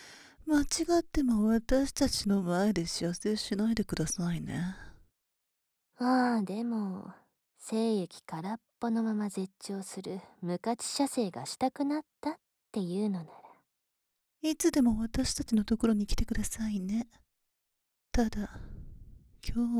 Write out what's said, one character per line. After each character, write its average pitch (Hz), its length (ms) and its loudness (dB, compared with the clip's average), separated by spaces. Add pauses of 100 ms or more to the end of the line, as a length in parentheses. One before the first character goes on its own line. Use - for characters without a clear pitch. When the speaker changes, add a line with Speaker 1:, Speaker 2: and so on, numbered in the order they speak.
(460)
Speaker 1:
間 294 160 4
違 330 380 2
っ 330 40 2
て - 200 0
も 220 240 4
私 254 460 2
た 277 160 2
ち - 180 -2
の 202 160 4
前 180 300 2
で 170 120 0
射 170 280 -2
精 214 240 -2
し - 180 -4
な 214 160 0
い 226 40 2
で 214 100 0
く - 100 -6
だ 160 120 0
さ 175 260 -2
い 156 80 -4
ね。 156 340 -4 (1200)
Speaker 2:
あ 247 440 2
あ、 - 20 0
で 202 220 -4
も、 202 480 -4 (440)
精 220 440 0
液 - 220 -8
空 170 300 -8
っ 226 60 -8 (200)
ぽ 233 120 -2
の 226 120 2
ま 220 100 0
ま 208 160 -2
絶 190 300 -6
頂 196 240 -8
す - 180 -12
る 190 180 -8 (220)
無 175 180 -2
価 233 160 -2
値 - 100 -8
射 - 220 0
精 214 240 -2
が 131 140 -10
し - 120 -10
た 262 140 2
く 285 140 -2
な 294 160 -2
っ - 20 -8 (160)
た 302 120 -4
っ 330 40 -6 (380)
て 208 80 -2
い 185 240 -2
う 208 40 2
の 190 100 -2
な 165 40 -10
ら。 151 80 -20 (1120)
Speaker 1:
い 311 160 0
つ 330 140 4
で 311 100 4
も 233 180 6
私 226 340 0
た - 120 -4
ち - 100 2
の 214 80 6
と 220 140 2
こ 226 100 2
ろ 226 60 6
に 208 120 2
来 - 80 0
て - 120 4
く - 80 -2
だ 214 100 0
さ 220 260 -4
い 208 120 -2
ね。 208 260 -2 (1040)
た 226 180 4
だ、 - 300 -6 (880)
今 240 180 2 (140)